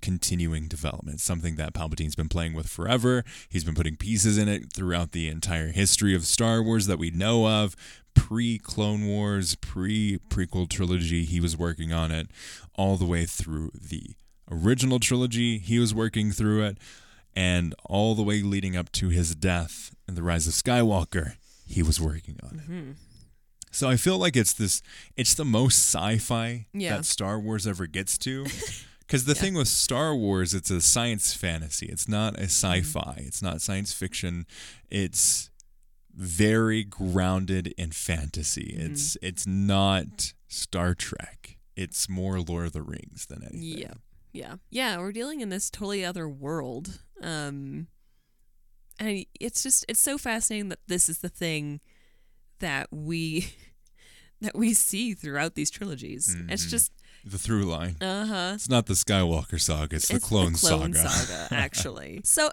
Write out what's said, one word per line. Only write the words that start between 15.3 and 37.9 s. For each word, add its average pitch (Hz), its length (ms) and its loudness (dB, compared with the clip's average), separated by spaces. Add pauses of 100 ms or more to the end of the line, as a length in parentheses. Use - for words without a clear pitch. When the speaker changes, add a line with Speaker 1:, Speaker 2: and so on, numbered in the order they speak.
Speaker 1:
He 104 200 2
was 110 160 4
working 110 380 2
through 107 320 4
it. 98 120 -2 (580)
And 90 400 2 (120)
all 107 280 4
the 107 80 0
way 104 200 2
leading 98 340 0
up 87 160 -4
to 95 160 0
his 85 260 2
death 85 600 -2 (120)
and 87 120 -6
the 85 40 -4
Rise 85 240 2
of 82 60 0
Skywalker, 104 840 2 (300)
he - 160 0
was 80 160 4
working 78 440 -4
on - 140 -14
it. 156 140 -12
Speaker 2:
Mm-hmm. 160 200 -10 (800)
Speaker 1:
So - 180 0
I 127 80 6
feel 185 220 4
like 175 180 4
it's 113 160 6
this, - 300 0 (340)
it's 120 160 2
the 151 140 0
most 120 320 6
sci-fi 113 960 0
Speaker 2:
Yeah. 175 240 -2
Speaker 1:
that 160 80 -4
Star 104 340 -2
Wars 107 260 -2
ever 92 200 -2
gets 90 320 -4
to. 131 320 -4
Speaker 2:
<laughs> - 580 -12
Speaker 1:
'Cause 127 160 4
the 143 100 4
Speaker 2:
Yeah. - 60 -2
Speaker 1:
thing 190 140 2
with 139 140 4
Star 147 460 2
Wars, 98 380 2
it's 95 180 -2
a 90 120 2
science 117 500 4
fantasy. 80 540 -4
It's - 200 -6
not 107 280 0
a - 20 -10
Speaker 2:
Mm-hmm. 95 80 -4
Speaker 1:
sci-fi. 90 840 0
It's - 140 -6
not 85 220 -4
science 98 320 -2
fiction. 87 500 -4 (460)
It's - 580 0 (680)
very 107 680 2
grounded 92 840 0 (100)
in 80 140 -4